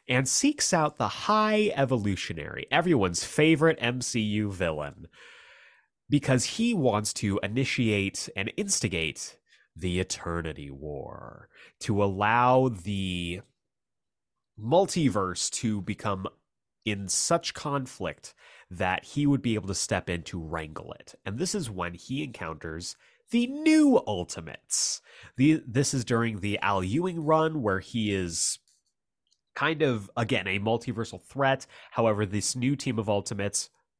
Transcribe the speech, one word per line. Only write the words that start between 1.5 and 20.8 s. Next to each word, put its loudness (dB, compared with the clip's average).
Evolutionary, -2
everyone's 4
favorite 4
M 0
C -2
U 0
villain, -4
because 2
he 0
wants 2
to 0
initiate 0
and -4
instigate -4
the -2
Eternity -6
War, -14
to 0
allow 4
the -4
multiverse 2
to -2
become -4
in -2
such 0
conflict -6
that -2
he 0
would 4
be 2
able -4
to -2
step -2
in -2
to -8
wrangle -8